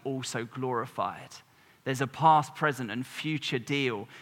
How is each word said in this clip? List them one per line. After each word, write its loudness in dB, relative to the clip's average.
also -4
glorified. -4
There's 0
a 0
past, 6
present, 0
and -4
future -2
deal 0